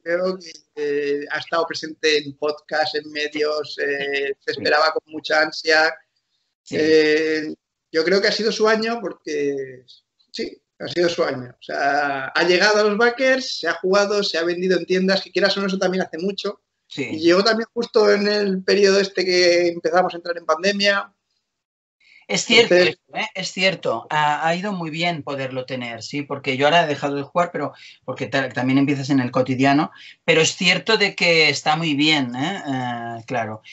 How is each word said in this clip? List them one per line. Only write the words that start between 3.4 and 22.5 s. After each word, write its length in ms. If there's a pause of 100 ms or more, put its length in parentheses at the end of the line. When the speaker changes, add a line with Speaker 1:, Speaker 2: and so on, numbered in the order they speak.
Speaker 1:
eh, 600
se 140
Speaker 2:
Sí. 60
Speaker 1:
esperaba 320
con 200
mucha 300
ansia. 520 (680)
Speaker 2:
Sí. 140
Speaker 1:
Eh, 760 (380)
yo 120
creo 180
que 60
ha 40
sido 200
su 160
año 340
porque, 840 (480)
sí, 300 (180)
ha 80
sido 220
su 140
año. 360
O 40
sea, 640
ha 160
llegado 380
a 20
los 140
backers, 600
se 80
ha 80
jugado, 460
se 160
ha 60
vendido 340
en 80
tiendas, 360
que 100
quieras 260
o 40
no, 60
eso 120
también 240
hace 160
mucho. 420 (260)
Speaker 2:
Sí. 160 (100)
Speaker 1:
Y 60
llegó 240
también 300
justo 380
en 160
el 360
periodo 360
este 260
que 440
empezamos 440
a 40
entrar 200
en 80
pandemia. 680 (1160)
Speaker 2:
Es 140
cierto, 320